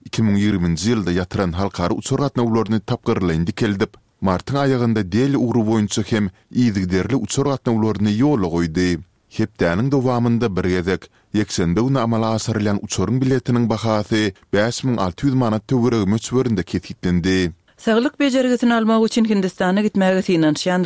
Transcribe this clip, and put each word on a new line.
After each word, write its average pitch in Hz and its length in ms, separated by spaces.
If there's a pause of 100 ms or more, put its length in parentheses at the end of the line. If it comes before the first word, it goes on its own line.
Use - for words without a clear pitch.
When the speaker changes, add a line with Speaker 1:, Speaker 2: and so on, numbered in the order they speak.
Speaker 1:
iki - 180
müň 101 180
ýigirminji 90 500
ýylda 101 240
ýatyran 90 400
halkara 92 400
uçar - 240
gatnawlaryny 113 640
tapgyrlaýyn 92 680
dikeldi. 104 400 (380)
Martyň 98 320
aýagynda 120 460 (100)
Deli 139 240
ugry 120 320
boýunça 110 420
hem 104 200 (180)
ýyzygderli 98 680
uçar 135 300
gatnawlaryny 110 720
ýola 127 380
goýdy. 87 440 (380)
Hepdäniň 107 560
dowamynda 120 640
bir 92 80
gezek 90 460 (240)
ýekşenbe 98 520
güni 135 120
amala 113 380
aşyrylan 107 500
uçaryň 104 340
biletiniň 123 480
bahasy 107 640 (200)
beş 107 320
müň 123 200
alty 92 220
ýüz 131 80
manat 110 340
töweregi 117 440
möçberinde 117 500
kesgitlendi. 90 880 (240)
Speaker 2:
Saglyk 233 440
bejergisini 247 540
almak 226 300
üçin 220 200
Hindistana 196 580
gitmäge 190 460
synanşýan 170 580